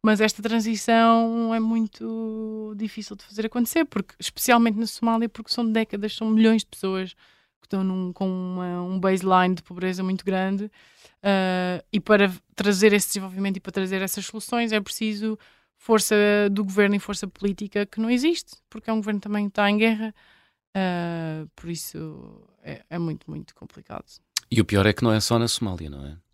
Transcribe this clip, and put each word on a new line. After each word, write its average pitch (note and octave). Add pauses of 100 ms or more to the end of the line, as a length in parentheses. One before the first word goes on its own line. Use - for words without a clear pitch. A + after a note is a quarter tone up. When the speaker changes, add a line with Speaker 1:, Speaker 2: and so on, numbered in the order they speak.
Speaker 1:
mas G#3+
esta G#3+
transição A3+
é A3+
muito A3
difícil G#3
de -
fazer G#3+
acontecer, B3
porque, -
especialmente A#3
na A3+
Somália, A3+
porque -
são A#3
décadas, G#3+
são A3
milhões A3
de -
pessoas F#3+ (480)
que -
estão F#3+
num, F#3
com F#3+
uma, F3+
um F#3
baseline F#3
de F3
pobreza F3+
muito F#3
grande, G3 (520)
ah, F#3 (100)
e G#3+
para G3+ (240)
trazer G3+
esse G3+
desenvolvimento F#3+
e -
para -
trazer F#3+
essas F#3+
soluções A#3
é G#3+
preciso G#3+ (400)
força A3 (360)
do G3+
governo G3+
e G3+
força G3+
política G3+
que -
não A3+
existe, C#4 (180)
porque -
é A3+
um A3
governo G#3
que G3+
também G#3
está G3+
em G#3
guerra, A3 (600)
ah, E3+ (100)
por E3
isso D#3 (200)
é, C#3+
é E3+
muito, E3
muito D#3
complicado. - (440)
Speaker 2:
E A2
o G2
pior G2+
é G#2
que -
não A2+
é A2
só A#2
na A#2
Somália, F2
não C#2
é? D2+ (160)